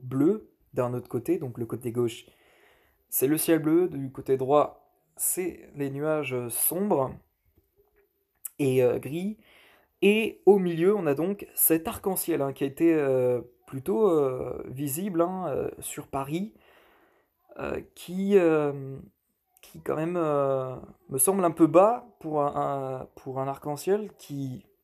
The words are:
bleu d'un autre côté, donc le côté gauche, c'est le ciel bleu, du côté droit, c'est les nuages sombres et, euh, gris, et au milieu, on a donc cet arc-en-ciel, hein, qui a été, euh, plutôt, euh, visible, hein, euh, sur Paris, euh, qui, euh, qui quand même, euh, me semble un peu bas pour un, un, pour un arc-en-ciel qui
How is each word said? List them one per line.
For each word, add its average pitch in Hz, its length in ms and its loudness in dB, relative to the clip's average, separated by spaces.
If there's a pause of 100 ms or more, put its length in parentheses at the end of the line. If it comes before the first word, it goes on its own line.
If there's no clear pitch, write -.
bleu 143 440 2 (260)
d'un 123 200 -2
autre 123 140 -8
côté, 160 300 -2
donc 131 200 -8
le 117 80 -4
côté 120 240 -8
gauche, 117 360 -2 (800)
c'est - 180 0
le 151 100 4
ciel 160 220 2
bleu, 160 300 2
du 139 240 -8
côté 135 240 -2
droit, 131 560 0 (240)
c'est - 580 -6
les 139 160 -4
nuages 143 460 -4 (140)
sombres 160 640 0 (1500)
et, 131 240 2
euh, 120 160 2
gris, 180 380 -8 (640)
et 208 440 2
au 202 140 8
milieu, 175 340 2
on 190 120 -2
a 143 80 2
donc 180 420 -4
cet 165 320 2
arc-en-ciel, 180 540 -2
hein, 139 100 -2
qui 131 100 -6
a 139 60 -2
été, 165 260 4
euh, 127 460 2 (260)
plutôt, 190 440 0
euh, 131 560 0
visible, 151 560 -4
hein, 185 260 -2
euh, - 300 -4
sur - 300 -12
Paris, 156 460 -6 (1040)
euh, 139 220 -6 (140)
qui, 196 420 0
euh, 143 640 2 (640)
qui - 180 -20
quand - 160 -4
même, 165 220 -4
euh, 139 580 -2 (320)
me 139 100 -6
semble 190 260 2
un 170 60 4
peu 165 160 6
bas 196 400 4 (140)
pour 151 220 -2
un, 143 100 0 (480)
un, - 160 -14
pour 131 240 -8
un 135 80 -4
arc-en-ciel 160 720 -4
qui 139 480 -10 (180)